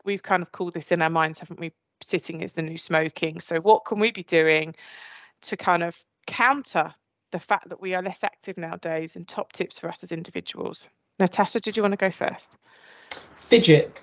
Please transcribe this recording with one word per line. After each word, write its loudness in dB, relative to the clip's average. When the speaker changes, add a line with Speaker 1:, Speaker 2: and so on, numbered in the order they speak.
Speaker 1:
we've -4
kind 2
of -10
called -8
this -4
in 2
our 4
minds, 0
haven't -16
we? -10
Sitting -6
is -8
the -6
new -8
smoking. -2
So -4
what 6
can -4
we 2
be -10
doing 2
to -8
kind 2
of -4
counter 0
the -6
fact -2
that -14
we -6
are -2
less -8
active -6
nowadays, -6
and -16
top -8
tips -8
for -8
us -12
as -12
individuals? -10
Natasha, 2
did -6
you 0
wanna 0
go 0
first? -8
Speaker 2:
Fidget. 6